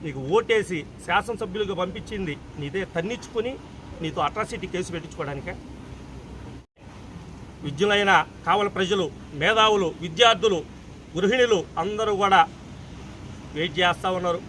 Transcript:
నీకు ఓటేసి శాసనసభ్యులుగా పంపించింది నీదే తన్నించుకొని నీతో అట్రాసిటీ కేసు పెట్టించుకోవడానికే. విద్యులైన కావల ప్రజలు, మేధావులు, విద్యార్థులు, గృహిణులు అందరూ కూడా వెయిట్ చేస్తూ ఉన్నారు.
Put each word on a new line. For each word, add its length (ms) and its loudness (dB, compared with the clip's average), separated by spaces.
నీకు 160 -8
ఓటేసి 440 2
శాసనసభ్యులుగా 760 -2
పంపించింది 540 -4
నీదే 200 -4
తన్నించుకొని 560 -4
నీతో 240 -4
అట్రాసిటీ 460 -4
కేసు 200 -4
పెట్టించుకోవడానికే. 600 -8
విద్యులైన 460 4
కావల 320 4
ప్రజలు, 280 2
మేధావులు, 480 6
విద్యార్థులు, 560 4
గృహిణులు 440 4
అందరూ 380 0
కూడా 180 8
వెయిట్ 240 -2
చేస్తూ 380 2
ఉన్నారు. 320 0